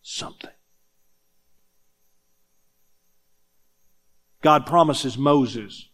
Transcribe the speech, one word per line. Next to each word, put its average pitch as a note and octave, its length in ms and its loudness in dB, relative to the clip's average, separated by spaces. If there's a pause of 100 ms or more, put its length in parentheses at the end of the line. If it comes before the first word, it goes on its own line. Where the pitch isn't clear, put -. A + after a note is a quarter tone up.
something. - 500 -14 (4000)
God D3+ 240 4
promises D3 520 0
Moses B2 760 0